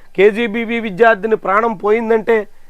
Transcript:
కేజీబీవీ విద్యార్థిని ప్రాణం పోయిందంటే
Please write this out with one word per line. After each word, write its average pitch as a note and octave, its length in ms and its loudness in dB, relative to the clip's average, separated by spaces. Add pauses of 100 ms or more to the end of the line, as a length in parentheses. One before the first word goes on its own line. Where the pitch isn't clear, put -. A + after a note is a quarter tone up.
(180)
కేజీబీవీ A3 600 0
విద్యార్థిని A3 560 2
ప్రాణం G#3 380 0
పోయిందంటే A3 760 0 (220)